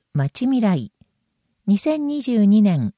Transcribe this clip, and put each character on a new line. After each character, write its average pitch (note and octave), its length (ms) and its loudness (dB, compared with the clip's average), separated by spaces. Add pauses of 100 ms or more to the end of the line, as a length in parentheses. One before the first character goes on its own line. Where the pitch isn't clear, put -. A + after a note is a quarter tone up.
(120)
ま C#3 160 -2
ち - 180 -6
み C4 140 0
ら G3 160 2
い。 A2+ 160 -8 (760)
二 D4+ 120 2
千 D4+ 280 -4
二 D4 160 -6
十 A3+ 220 0
二 G#3 180 4
年 D3+ 360 0